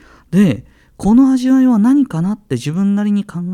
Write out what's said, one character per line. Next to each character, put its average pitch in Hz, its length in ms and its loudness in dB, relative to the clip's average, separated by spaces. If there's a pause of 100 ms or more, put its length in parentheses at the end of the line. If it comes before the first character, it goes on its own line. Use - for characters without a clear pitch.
(300)
で、 175 380 0 (280)
こ 202 180 -2
の 262 180 4
味 254 180 -2
わ 262 120 2
い 254 60 2
は 240 100 2
何 254 280 2
か 160 160 -6
な 196 140 -4
っ 202 40 -20
て - 160 -6
自 135 160 -6
分 196 240 -2
な 208 80 -2
り 208 80 -2
に 202 140 -2
考 175 140 -12 (140)